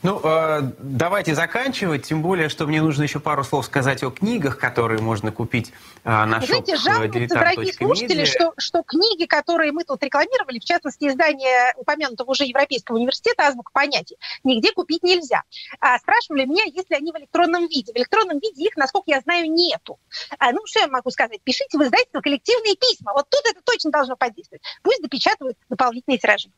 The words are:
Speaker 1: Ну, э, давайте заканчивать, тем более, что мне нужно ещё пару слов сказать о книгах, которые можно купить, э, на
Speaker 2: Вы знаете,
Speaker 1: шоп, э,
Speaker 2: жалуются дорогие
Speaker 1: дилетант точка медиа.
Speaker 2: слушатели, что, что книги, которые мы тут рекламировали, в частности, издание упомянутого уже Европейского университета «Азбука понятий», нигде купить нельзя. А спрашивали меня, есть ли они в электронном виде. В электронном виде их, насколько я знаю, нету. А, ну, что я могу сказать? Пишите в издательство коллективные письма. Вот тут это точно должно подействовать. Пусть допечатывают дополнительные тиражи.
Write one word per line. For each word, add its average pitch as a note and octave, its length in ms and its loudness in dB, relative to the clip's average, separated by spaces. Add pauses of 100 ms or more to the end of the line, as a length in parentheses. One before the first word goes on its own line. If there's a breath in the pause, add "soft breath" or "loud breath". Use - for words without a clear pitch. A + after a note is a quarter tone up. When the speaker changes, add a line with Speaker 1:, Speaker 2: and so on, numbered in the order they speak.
Speaker 1:
Ну, F#3+ 180 0
э, D#3+ 400 2 (160)
давайте D#3+ 560 0
заканчивать, F3 720 -2
тем D#3 160 -2
более, E3+ 260 2
что D3 200 -4
мне D#3 120 2
нужно D3+ 220 2
ещё D3 160 -2
пару D3 240 0
слов C3 240 -2
сказать C3+ 380 0
о C3 60 -2
книгах, F#3 460 -2
которые A#2 440 0
можно A2 320 0
купить, A#2 400 -4 (320 loud breath)
э, - 40 -4 (160)
на A2 140 2
Speaker 2:
Вы - 80 -2
знаете, F#4+ 300 0
Speaker 1:
шоп, A#3+ 100 -2
э, F4+ 60 2
Speaker 2:
жалуются - 20 4
дорогие A#2+ 320 0
Speaker 1:
дилетант E4+ 300 2
точка - 280 -4
медиа. - 20 2
Speaker 2:
слушатели, G#4 380 0
что, D#4+ 340 2
что - 260 -2
книги, E4+ 420 0
которые D#4 460 0
мы E4 100 -4
тут C#4 220 -6
рекламировали, D4 560 -2
в - 40 -20
частности, D4 440 -2
издание C4 680 2
упомянутого C4 540 -4
уже C4+ 140 2
Европейского B3+ 500 0
университета C#4 540 2
«Азбука B3 240 -6
понятий», C#4 440 -2 (280 loud breath)
нигде C4 260 4
купить E4 320 -4
нельзя. E4+ 400 2 (380 loud breath)
А B3 180 4
спрашивали E4 460 2
меня, D#4+ 220 0
есть E4 240 -8
ли D#4+ 60 0
они D4 140 -4
в D#4 60 -12
электронном E4+ 500 0
виде. C4+ 260 -6
В - 40 -4
электронном E4+ 420 0
виде E4 280 -4
их, A4+ 100 -2
насколько D#4 340 0
я C4+ 100 4
знаю, E4 300 0
нету. E4 480 -2 (400 loud breath)
А, B3 140 4
ну, F4 120 0
что A4 140 -2
я G4 80 4
могу C4 240 -2
сказать? A#3 320 -10
Пишите - 340 -4
в D4 60 4
издательство D4+ 380 2
коллективные G#4 560 0
письма. G4 380 -4
Вот C#4+ 140 0
тут C#5+ 180 2
это G4 180 -2
точно G#4+ 260 0
должно C4+ 240 0
подействовать. - 480 -6 (200 loud breath)
Пусть A4 200 2
допечатывают C4+ 560 -4 (100)
дополнительные B3 500 0
тиражи. G#3 400 0